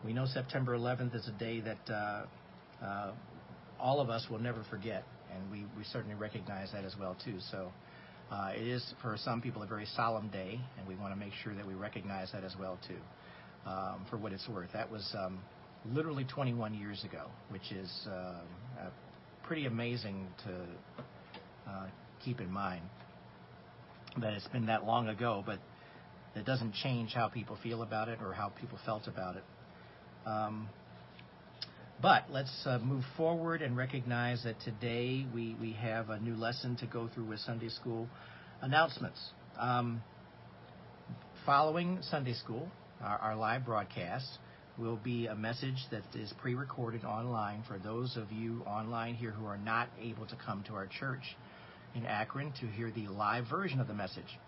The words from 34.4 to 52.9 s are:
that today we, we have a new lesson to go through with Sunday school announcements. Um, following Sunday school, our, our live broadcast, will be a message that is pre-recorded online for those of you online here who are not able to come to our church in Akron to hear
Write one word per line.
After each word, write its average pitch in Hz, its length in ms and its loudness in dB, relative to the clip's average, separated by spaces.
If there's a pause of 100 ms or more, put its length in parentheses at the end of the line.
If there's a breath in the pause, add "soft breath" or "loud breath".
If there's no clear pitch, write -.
that 113 160 -2
today 120 760 2
we, 113 260 0
we 113 120 0
have 110 380 0
a 107 80 0
new 113 160 2
lesson 120 420 2
to 120 100 -2
go 117 220 0
through 117 160 -2
with 107 160 -2
Sunday 113 280 -2
school 113 400 -2 (520 loud breath)
announcements. 139 600 6 (380)
Um, 120 440 4 (1400)
following 156 580 8
Sunday 131 320 2
school, 127 340 -2 (320)
our, 104 180 2
our 107 180 4
live 113 280 4
broadcast, 107 760 0 (400 loud breath)
will 117 180 2
be 117 300 2
a 107 80 0
message 117 420 2 (140)
that 110 120 -2 (120)
is 107 260 -4
pre-recorded 123 640 0
online 110 640 2
for 101 100 -4
those 117 380 0
of 107 160 -2
you 113 340 0
online 113 480 0
here 113 160 0
who 107 160 -2
are 101 120 -2
not 113 300 4 (120)
able 110 260 -4
to - 100 -8
come 101 300 -2
to 107 80 -6
our 98 120 0
church 131 360 -2 (720 loud breath)
in 113 120 0
Akron 123 540 2
to 123 60 0
hear 110 240 0